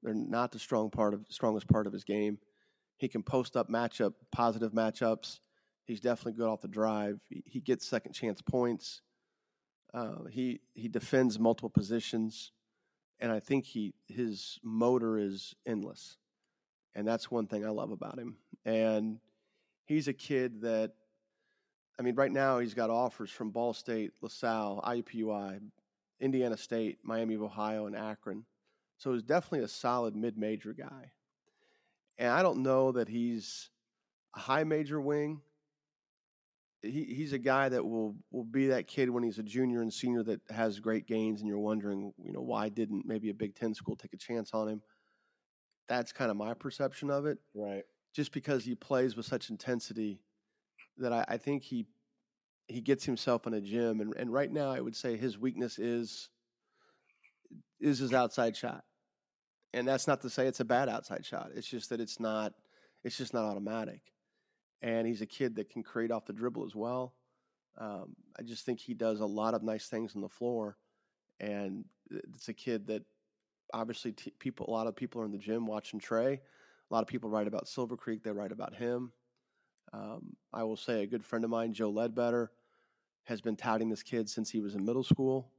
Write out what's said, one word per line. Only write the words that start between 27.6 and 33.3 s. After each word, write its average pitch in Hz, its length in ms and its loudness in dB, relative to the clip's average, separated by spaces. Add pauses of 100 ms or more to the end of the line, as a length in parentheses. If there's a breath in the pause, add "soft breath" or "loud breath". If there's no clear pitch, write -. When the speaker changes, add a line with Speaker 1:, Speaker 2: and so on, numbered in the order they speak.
Speaker 1:
and 104 100 -6
Akron. 107 480 -6 (540)
So 135 140 0
he's 120 100 2
definitely 147 420 2
a 101 40 -4
solid 120 460 0
mid-major 107 600 -2
guy. 135 380 -14 (1040)
And 120 100 4
I 135 140 6
don't 170 200 4
know 131 300 6
that 120 160 2
he's 117 600 -2 (640)